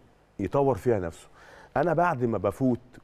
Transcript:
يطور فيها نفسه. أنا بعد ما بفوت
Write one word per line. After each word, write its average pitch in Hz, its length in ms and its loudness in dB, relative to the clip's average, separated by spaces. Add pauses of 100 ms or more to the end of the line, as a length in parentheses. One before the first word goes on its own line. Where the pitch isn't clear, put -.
(400)
يطور 135 360 0
فيها 110 240 0
نفسه. 85 280 -10 (500)
أنا 160 160 0
بعد 160 320 2
ما 113 120 0
بفوت 113 420 0 (240)